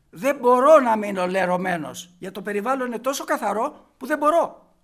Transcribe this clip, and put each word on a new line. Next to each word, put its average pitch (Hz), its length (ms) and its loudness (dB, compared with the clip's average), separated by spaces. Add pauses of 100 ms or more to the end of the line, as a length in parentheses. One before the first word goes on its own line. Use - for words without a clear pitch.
δεν 269 280 -4
μπορώ 254 420 6
να 240 160 2
μείνω 202 320 -2
λερωμένος. 180 920 -4
Για 185 120 -14
το 202 100 -12
περιβάλλον 226 460 -4
είναι 226 120 -8
τόσο 269 240 -4
καθαρό 247 720 -4
που - 80 -14
δεν 294 120 -2
μπορώ. 302 680 0